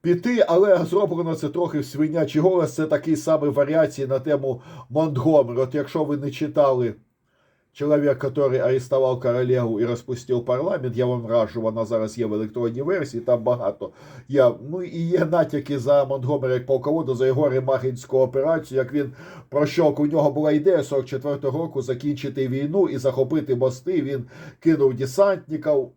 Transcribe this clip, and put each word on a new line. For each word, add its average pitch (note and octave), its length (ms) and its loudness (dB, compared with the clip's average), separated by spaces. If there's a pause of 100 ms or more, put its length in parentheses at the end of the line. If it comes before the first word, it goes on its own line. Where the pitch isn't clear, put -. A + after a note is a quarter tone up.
піти, G3 460 2
але F3+ 360 6
зроблено E3+ 500 0
це D3+ 140 -4
трохи E3 300 -2
в C#3 60 -2
свинячий D3+ 560 -2
голос, F3 340 2
це D#3 120 -2
такий D3+ 300 0
самий D3 340 0
варіації C#3+ 560 0
на C3 120 0
тему C3+ 440 -2 (280)
Монтгомері. C#3 680 2
От C3 160 -2
якщо D3+ 300 -2
ви C#3+ 120 -2
не C3+ 140 -6
читали C3 640 0 (800)
"Чоловік, D3 520 0
який C3 340 0
арестував C3 600 0
королеву B2 600 0
і A#2 40 2
розпустив A#2+ 600 -4
парламент", B2+ 520 -2
я B2 100 2
вам A#2+ 200 -2
раджу, A2+ 340 0
вона A2 240 -2
зараз A2 340 -2
є A2+ 80 0
в G#2 80 -4
електронній A#2 480 -4
версії, D3+ 380 -4
там A#2 220 2
багато. G#2 480 -2 (380)
Я, C3 260 4 (160)
ну, F3+ 120 -6
і E3+ 160 -8
є E3+ 260 2
натяки D3+ 540 0
за C#3 260 4
Монтгомері C3 480 -2
як B2+ 140 -2
полковода, C3+ 480 0
за B2+ 120 0
його C3+ 220 2
ремагінську C3 680 0
операцію, C3+ 600 0
як B2+ 140 -2
він C#3+ 200 -2 (360)
прощок, D3 520 2
у D3 60 2
нього D3 240 2
була D3+ 220 0
ідея D3+ 300 4
сорок C3+ 220 -2
четвертого C#3 540 -4
року D3+ 240 -4
закінчити C3 680 -4
війну D3 400 0
і C3+ 100 -6
захопити C3 580 0
мости, C3+ 460 -2
він C3 220 -6 (360)
кинув C#3 340 4
десантників D3+ 1040 0